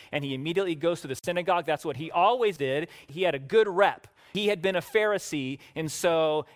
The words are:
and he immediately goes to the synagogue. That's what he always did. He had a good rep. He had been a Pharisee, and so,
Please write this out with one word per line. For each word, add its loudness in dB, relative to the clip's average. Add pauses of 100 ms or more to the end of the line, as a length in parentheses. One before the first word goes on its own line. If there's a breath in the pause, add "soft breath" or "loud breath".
(120 loud breath)
and -2
he -4
immediately -2
goes -2
to -10
the -6
synagogue. 0
That's -2
what -4
he -10
always 2
did. -2 (160 loud breath)
He -8
had 2
a -4
good 4
rep. 2 (240 loud breath)
He -2
had 0
been 0
a -2
Pharisee, 0 (160 loud breath)
and -6
so, 2